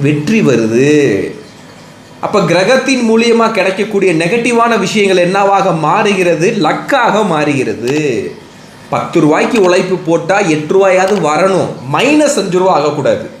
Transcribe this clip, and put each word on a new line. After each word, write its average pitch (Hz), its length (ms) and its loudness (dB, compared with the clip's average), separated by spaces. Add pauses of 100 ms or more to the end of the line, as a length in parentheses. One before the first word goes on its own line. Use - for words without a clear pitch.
வெற்றி 147 480 0
வருது. 117 420 2 (1300)
அப்ப 196 320 -2
கிரகத்தின் 240 580 0
மூலியமா 226 420 2
கிடைக்கக்கூடிய 190 640 0
நெகட்டிவான 226 720 0
விஷயங்கள் 190 420 2
என்னவாக 190 500 2 (100)
மாறுகிறது? 185 600 0 (180)
லக்காக 202 640 0
மாறுகிறது. 131 640 -2 (920)
பத்து - 300 -2
ரூபாய்க்கு 170 420 2
உழைப்பு 180 440 0
போட்டா 170 340 0
எட்டு 156 360 -2
ரூபாயாவது 190 420 2 (140)
வரணும், 170 420 0 (240)
மைனஸ் 277 460 2
அஞ்சு 180 160 -2
ரூபா 185 200 2
ஆகக்கூடாது. 135 460 -2 (160)